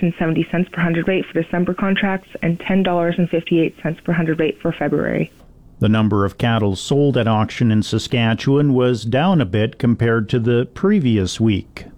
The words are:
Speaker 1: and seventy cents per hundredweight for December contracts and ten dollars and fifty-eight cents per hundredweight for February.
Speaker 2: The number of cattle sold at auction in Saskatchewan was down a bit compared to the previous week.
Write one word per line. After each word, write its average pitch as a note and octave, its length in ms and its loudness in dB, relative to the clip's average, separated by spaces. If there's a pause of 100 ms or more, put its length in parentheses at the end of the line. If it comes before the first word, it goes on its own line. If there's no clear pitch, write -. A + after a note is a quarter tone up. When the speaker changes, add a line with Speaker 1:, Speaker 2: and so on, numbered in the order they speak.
Speaker 1:
and E3+ 160 0
seventy E3 320 -2
cents F3 200 -2
per E3+ 100 -6
hundredweight E3+ 440 -2
for - 160 -4
December F3+ 320 -4
contracts F#3+ 560 -2 (140)
and E3+ 160 -2
ten F#3+ 240 0
dollars F3 340 0
and F3 100 2
fifty-eight E3 540 0
cents E3 200 -6
per - 100 -4
hundredweight D#3+ 500 -2
for E3 100 -2
February. D3 600 -2 (460)
Speaker 2:
The G#2+ 120 0
number G#2+ 340 2
of G2 140 -4
cattle G#2+ 400 0
sold C#3+ 400 0
at A2+ 100 0
auction A2 420 0
in G#2+ 140 2
Saskatchewan B2 880 0
was B2 300 2
down C#3+ 380 2
a A#2 40 0
bit G#2+ 320 -2
compared A#2 520 2
to B2+ 100 0
the A#2+ 340 0
previous B2+ 640 2
week. - 480 -2 (120)